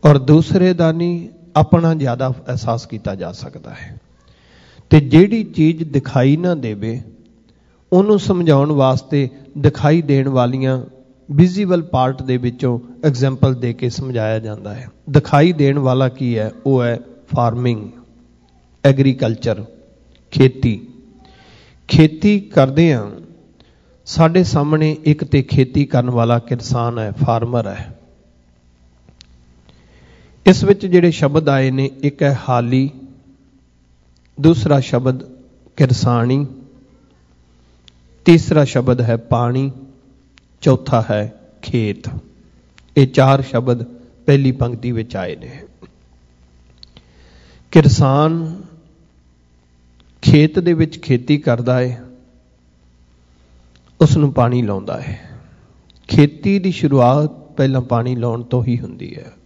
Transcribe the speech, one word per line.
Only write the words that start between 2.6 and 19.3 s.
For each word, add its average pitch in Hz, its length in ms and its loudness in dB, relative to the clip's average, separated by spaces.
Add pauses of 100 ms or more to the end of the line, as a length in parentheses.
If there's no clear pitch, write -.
ਕੀਤਾ 104 280 -10
ਜਾ 87 180 -12
ਸਕਦਾ - 380 -18
ਹੈ। - 300 -20 (920)
ਤੇ 156 100 6
ਜਿਹੜੀ 185 440 4
ਚੀਜ਼ 160 400 0
ਦਿਖਾਈ 139 520 0
ਨਾ 175 180 -2
ਦੇਵੇ, 113 480 -8 (920)
ਉਹਨੂੰ 202 260 4
ਸਮਝਾਉਣ 156 540 2
ਵਾਸਤੇ 131 580 0 (280)
ਦਿਖਾਈ 151 440 0
ਦੇਣ 139 260 0
ਵਾਲੀਆਂ 131 540 -2 (480)
ਵਿਜ਼ੀਬਲ 180 520 2
ਪਾਰਟ 131 400 -2
ਦੇ 127 140 -2
ਵਿੱਚੋਂ 123 420 -4 (280)
ਐਗਜ਼ਾਂਪਲ 135 480 0
ਦੇ 120 200 -6
ਕੇ 120 160 -6
ਸਮਝਾਇਆ 113 480 -4
ਜਾਂਦਾ 104 360 -12
ਹੈ। 127 140 -16 (220)
ਦਿਖਾਈ 147 420 2
ਦੇਣ 143 260 0
ਵਾਲਾ 131 300 0
ਕੀ 123 300 -4
ਹੈ? 107 140 -4 (140)
ਉਹ 135 160 2
ਹੈ 120 160 -2 (360)
ਫਾਰਮਿੰਗ, 117 560 -2 (920)
ਐਗਰੀਕਲਚਰ, 131 800 0 (680)